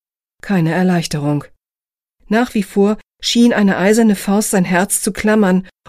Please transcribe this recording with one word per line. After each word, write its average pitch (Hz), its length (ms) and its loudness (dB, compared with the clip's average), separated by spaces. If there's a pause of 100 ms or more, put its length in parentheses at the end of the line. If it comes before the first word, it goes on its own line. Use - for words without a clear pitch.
(420)
Keine 165 320 -2
Erleichterung. 151 720 -2 (840)
Nach 240 280 -2
wie 208 80 0
vor 208 340 0 (240)
schien 240 320 2
eine 196 240 2
eiserne 214 380 2
Faust 202 340 -2
sein 185 160 0
Herz 185 380 -2
zu 202 100 -4
klammern, 208 540 0 (220)